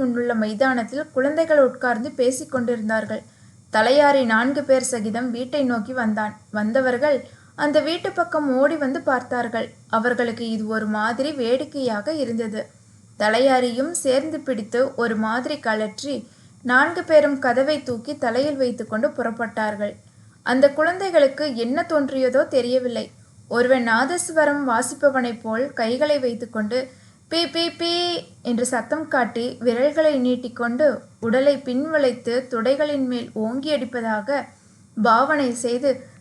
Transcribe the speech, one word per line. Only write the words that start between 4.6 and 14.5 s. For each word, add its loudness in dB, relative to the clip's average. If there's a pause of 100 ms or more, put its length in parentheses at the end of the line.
பேர் 4
சகிதம் -4
வீட்டை -4
நோக்கி -2
வந்தான். -2 (120)
வந்தவர்கள் 0 (280)
அந்த 2
வீட்டு -2
பக்கம் -2
ஓடி 2
வந்து -4
பார்த்தார்கள். -2 (160)
அவர்களுக்கு 0
இது -4
ஒரு -2
மாதிரி -2
வேடிக்கையாக -2
இருந்தது. -4 (540)
தலையாரியும் 2
சேர்ந்து 0
பிடித்து -2